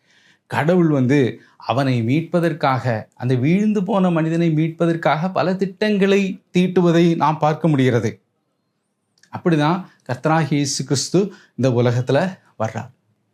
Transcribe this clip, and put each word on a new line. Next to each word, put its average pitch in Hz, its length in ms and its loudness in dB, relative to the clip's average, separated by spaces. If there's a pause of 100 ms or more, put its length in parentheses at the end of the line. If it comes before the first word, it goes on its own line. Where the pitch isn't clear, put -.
(460)
கடவுள் 165 420 2
வந்து 131 520 2 (160)
அவனை 123 460 -2
மீட்பதற்காக, 135 1040 -2 (100)
அந்த 123 200 -2
வீழ்ந்து 196 500 0
போன 185 260 0
மனிதனை 165 400 0
மீட்பதற்காக 165 800 -2
பல 175 220 0
திட்டங்களை 196 880 0 (160)
தீட்டுவதை 175 580 4
நாம் 156 220 0
பார்க்க 160 300 0
முடிகிறது. 120 520 0 (1200)
அப்படிதான் 165 460 0 (280)
கர்த்தராகிய 156 400 -2
இயேசு 143 320 -2
கிறிஸ்து 151 480 -2 (220)
இந்த 123 280 0
உலகத்துல 127 560 0 (200)
வர்றார். 110 320 -6 (440)